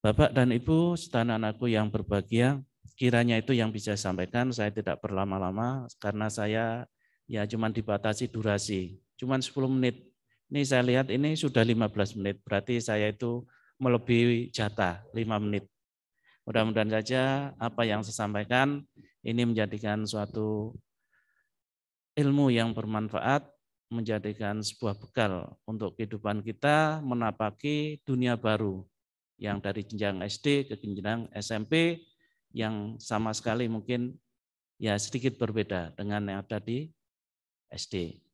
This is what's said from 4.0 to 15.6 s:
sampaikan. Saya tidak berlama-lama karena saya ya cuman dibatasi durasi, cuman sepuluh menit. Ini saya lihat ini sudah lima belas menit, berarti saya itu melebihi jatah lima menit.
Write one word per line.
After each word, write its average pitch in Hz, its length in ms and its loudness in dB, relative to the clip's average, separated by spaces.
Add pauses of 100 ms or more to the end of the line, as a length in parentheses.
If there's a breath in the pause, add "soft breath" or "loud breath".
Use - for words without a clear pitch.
sampaikan. 120 400 0
Saya 107 200 -2
tidak 95 320 -4
berlama-lama 98 840 -2 (120)
karena 107 320 -2
saya 113 560 -2 (400)
ya 107 200 -2
cuman 110 240 0
dibatasi 107 600 0
durasi, 101 680 -2 (200)
cuman 131 240 0
sepuluh 131 240 -2
menit. 127 440 0 (400)
Ini 143 160 0
saya 127 160 6
lihat 127 240 4
ini 143 240 2
sudah 135 320 4
lima 113 240 2
belas 104 240 0
menit, 98 320 -4
berarti 104 400 -2
saya 107 240 0
itu 120 400 -4 (320 soft breath)
melebihi 120 720 4
jatah 104 480 0 (160)
lima 110 240 0
menit. 101 240 -2 (800 soft breath)